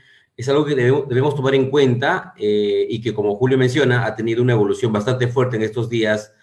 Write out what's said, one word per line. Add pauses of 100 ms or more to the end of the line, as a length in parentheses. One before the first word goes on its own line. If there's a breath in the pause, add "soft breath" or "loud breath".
(360 loud breath)
es
algo
que
debemos,
debemos
tomar
en
cuenta,
eh,
y
que,
como
Julio
menciona,
ha
tenido
una
evolución
bastante
fuerte
en
estos
días (100)